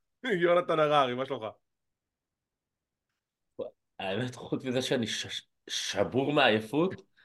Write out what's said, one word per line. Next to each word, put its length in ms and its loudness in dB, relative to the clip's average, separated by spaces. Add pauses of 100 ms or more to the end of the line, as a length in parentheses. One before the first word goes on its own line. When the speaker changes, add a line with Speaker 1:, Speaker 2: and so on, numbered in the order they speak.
(240)
Speaker 1:
<laughs> 180 0
יונתן 380 4
הררי, 340 4
מה 120 -4
שלומך? 180 -6 (2500)
Speaker 2:
האמת, 360 -4
חוץ 300 -8
מזה 180 -2
שאני 240 0
ש-, 400 -8 (220)
שבור 640 -2
מעייפות, 720 2 (220)